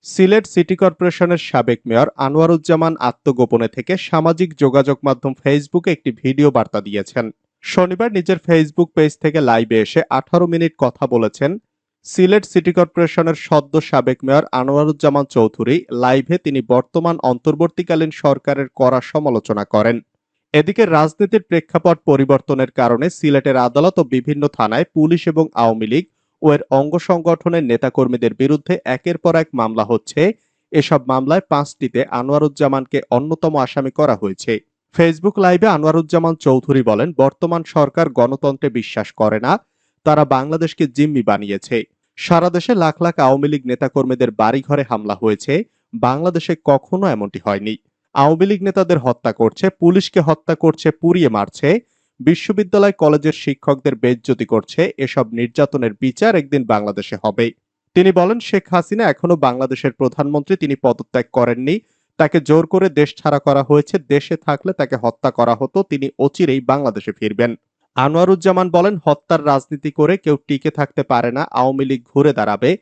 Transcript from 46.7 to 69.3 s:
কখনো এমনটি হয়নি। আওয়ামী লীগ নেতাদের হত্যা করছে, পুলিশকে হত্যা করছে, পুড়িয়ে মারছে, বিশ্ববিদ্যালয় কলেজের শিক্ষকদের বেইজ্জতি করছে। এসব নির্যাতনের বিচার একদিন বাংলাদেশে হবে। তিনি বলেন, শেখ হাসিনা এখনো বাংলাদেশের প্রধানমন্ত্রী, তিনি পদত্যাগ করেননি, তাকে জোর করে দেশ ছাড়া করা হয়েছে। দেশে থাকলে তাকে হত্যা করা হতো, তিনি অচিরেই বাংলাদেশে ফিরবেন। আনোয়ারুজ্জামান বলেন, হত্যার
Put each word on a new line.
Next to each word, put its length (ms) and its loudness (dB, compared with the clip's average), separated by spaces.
কখনো 340 0
এমনটি 320 -8
হয়নি। 280 -4
আওয়ামী 360 4
লীগ 180 0
নেতাদের 380 0
হত্যা 260 -2
করছে, 340 0
পুলিশকে 480 2
হত্যা 340 -2
করছে, 260 0
পুড়িয়ে 360 2
মারছে, 340 -2
বিশ্ববিদ্যালয় 840 2
কলেজের 420 2
শিক্ষকদের 580 -2
বেইজ্জতি 500 -2
করছে। 280 -2
এসব 220 -2
নির্যাতনের 540 -2
বিচার 380 0
একদিন 220 -4
বাংলাদেশে 500 -4
হবে। 240 0
তিনি 220 6
বলেন, 200 0
শেখ 220 -2
হাসিনা 420 -2
এখনো 220 -2
বাংলাদেশের 540 -2
প্রধানমন্ত্রী, 600 -2
তিনি 120 -2
পদত্যাগ 420 -2
করেননি, 380 0
তাকে 200 2
জোর 240 4
করে 140 2
দেশ 120 2
ছাড়া 260 0
করা 240 2
হয়েছে। 260 2
দেশে 240 -2
থাকলে 260 -4
তাকে 320 -4
হত্যা 340 -2
করা 220 2
হতো, 180 -4
তিনি 160 -4
অচিরেই 420 0
বাংলাদেশে 480 -4
ফিরবেন। 320 -2
আনোয়ারুজ্জামান 800 0
বলেন, 180 2
হত্যার 360 0